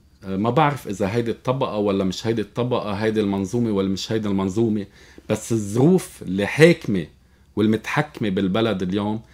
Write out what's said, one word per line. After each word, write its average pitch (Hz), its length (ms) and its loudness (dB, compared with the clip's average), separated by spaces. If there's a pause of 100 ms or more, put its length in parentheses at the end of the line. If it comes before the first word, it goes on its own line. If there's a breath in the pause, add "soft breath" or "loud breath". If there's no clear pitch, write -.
(240)
آه، 95 120 -6
ما 107 140 0
بعرف 143 380 0
إذا 98 200 -2
هيدي 113 220 -2
الطبقة 127 460 -2
ولا 101 280 0
مش 92 220 -4
هيدي 113 160 0
الطبقة، 113 500 -4
هيدي 107 280 0
المنظومة 101 500 0
ولا 98 180 0
مش 98 240 -4
هيدي 110 160 -2
المنظومة، 98 580 0 (420 loud breath)
بس 107 240 -2
الظروف 117 720 2
اللي 95 240 -2
حاكمة 117 600 4 (500)
والمتحكمة 110 720 0
بالبلد 98 540 0
اليوم 104 380 -2 (140 soft breath)